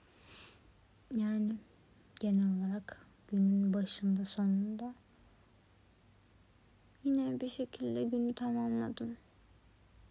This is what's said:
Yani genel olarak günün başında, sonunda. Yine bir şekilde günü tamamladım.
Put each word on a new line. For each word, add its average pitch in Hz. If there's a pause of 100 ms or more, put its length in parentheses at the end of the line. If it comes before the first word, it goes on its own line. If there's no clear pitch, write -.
(1160)
Yani 214 (640)
genel 196
olarak 190 (220)
günün 196
başında, 196
sonunda. 208 (2000)
Yine 262
bir 254
şekilde 240
günü 240
tamamladım. 233 (960)